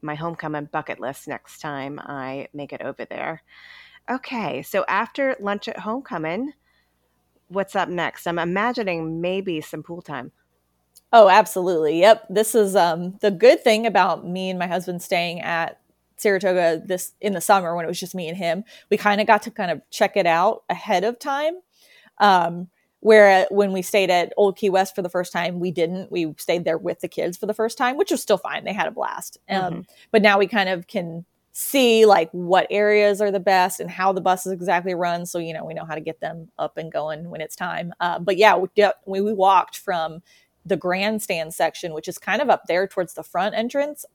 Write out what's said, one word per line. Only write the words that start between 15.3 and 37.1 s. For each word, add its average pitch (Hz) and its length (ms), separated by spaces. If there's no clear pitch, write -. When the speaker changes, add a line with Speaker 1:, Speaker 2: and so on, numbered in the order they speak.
Speaker 2:
at 165 400
Saratoga 180 680
this, - 360
in 202 120
the 175 80
summer 180 340
when 170 100
it 160 40
was 170 100
just - 160
me 180 140
and 170 80
him, 175 260
we - 60
kinda 208 280
got 208 180
to 226 80
kind 190 220
of 147 80
check 202 260
it 190 100
out 175 420
ahead 180 340
of 233 160
time. 302 420
Um, 180 500
where, 202 420
uh, - 80
when 202 220
we 190 100
stayed 190 280
at 175 260
Old 196 200
Key 202 140
West 190 240
for 202 80
the 180 80
first 180 220
time, 175 280
we 180 120
didn't. 175 400
We 160 260
stayed 170 260
there 165 140
with - 220
the 180 80
kids 170 300
for 214 80
the 208 80
first 226 240
time, 254 200
which 392 140
was 262 100
still 196 160
fine. - 260
They 180 100
had 170 140
a - 40
blast. - 460
Um, 185 220
Speaker 1:
Mm-hmm. 175 180
Speaker 2:
but 220 100
now 202 160
we 202 100
kind 196 220
of 180 180
can 170 380
see, 233 540
like, 170 260
what 180 380
areas 208 520
are 202 100
the 196 80
best 185 400
and 175 100
how 190 220
the 185 100
buses 185 300
exactly 180 420
run. 175 320
So, 175 120
you 165 160
know, 160 120
we 160 80
know 160 120
how 156 100
to 156 60
get 160 180
them 165 380
up - 200
and 160 140
going 156 380